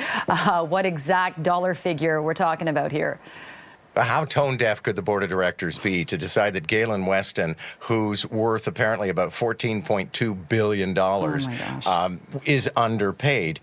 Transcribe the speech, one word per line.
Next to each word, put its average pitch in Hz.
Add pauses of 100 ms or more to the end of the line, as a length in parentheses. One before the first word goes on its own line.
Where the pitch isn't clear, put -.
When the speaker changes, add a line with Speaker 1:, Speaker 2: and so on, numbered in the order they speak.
(280)
Speaker 1:
uh, 170
what 185
exact 180
dollar 180
figure 156
we're 156
talking 165
about 147
here. 151 (760)
Speaker 2:
How 120
tone 139
deaf 113
could 110
the 95
board 101
of 95
directors 90
be 92
to 95
decide 95
that 90
Galen 110
Weston, 95 (240)
who's 107
worth 110
apparently 107
about 92
fourteen 113
point 98
two 113
billion 98
dollars, 87
Speaker 1:
Oh -
my 60
gosh. -
Speaker 2:
um, 90 (240)
is 139
underpaid? 107